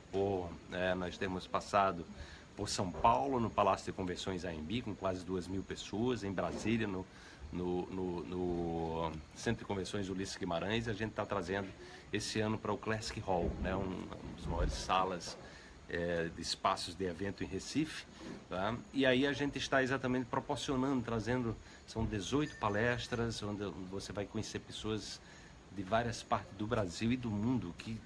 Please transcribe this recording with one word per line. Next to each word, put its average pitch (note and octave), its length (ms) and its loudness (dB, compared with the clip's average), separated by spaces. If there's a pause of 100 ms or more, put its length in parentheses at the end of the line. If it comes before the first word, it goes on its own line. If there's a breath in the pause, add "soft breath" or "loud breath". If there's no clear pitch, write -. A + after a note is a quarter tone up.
(100)
por, F#2+ 400 2 (220)
é, F2+ 240 2
nós F2+ 200 -2
termos F#2 300 -2
passado F#2+ 580 2 (520 loud breath)
por G2+ 120 -2
São F#2+ 220 0
Paulo, B2+ 480 6
no A2 100 4
Palácio G2 380 4
de F2+ 60 -2
Convenções F#2 520 -2
Anhembi, E2+ 380 -2
com G#2+ 100 -4
quase F#2 320 -2
duas F2+ 220 -2
mil F#2+ 160 -2
pessoas, G#2 600 -2
em G2 80 0
Brasília, G#2+ 560 2
no, F#2+ 180 -2 (460 loud breath)
no, F2+ 340 2
no, F2+ 380 -2
no E2 880 0 (240)
Centro A#2 240 0
de - 60 -12
Convenções G2 420 -2
Ulisses F#2+ 280 -4
Guimarães, F#2+ 520 0
a A2+ 40 0
gente G#2 200 -2
tá G#2+ 120 0
trazendo G2 440 0 (440 loud breath)
esse A2 280 0
ano G#2+ 180 2
pra G#2 140 0
o G2 40 0
Classic G#2+ 440 -2
Hall, F2 400 2
né? F2+ 160 0
Um, G2 40 0
um F2+ 540 -6
dos - 120 -8
maiores E2 280 2
salas, F#2 640 2 (500 loud breath)
é, E2+ 460 2
de E2+ 60 -8
espaços F2+ 540 0
de F#2 100 -2
evento F#2 400 -2
em - 20 -4
Recife, B2 600 -2 (420 loud breath)
tá? G2 260 0 (180)
E C3+ 120 4
aí C3 220 6
a C#3+ 60 4
gente C3+ 260 0
está C3+ 240 4
exatamente B2+ 440 2
proporcionando, C3 760 2
trazendo, A2+ 520 0 (320 loud breath)
são F2+ 180 0
dezoito G#2+ 520 0
palestras, A#2 840 2
onde G#2 220 -2 (260)
você F#2+ 220 -6
vai G2 120 -2
conhecer - 360 -4
pessoas - 600 -4 (560 loud breath)
de G2 60 -2
várias A2 400 2
partes - 340 -2
do G#2+ 100 -2
Brasil A2+ 460 2
e C3 40 4
do A#2+ 140 -2
mundo G#2 460 2
que A2 300 -8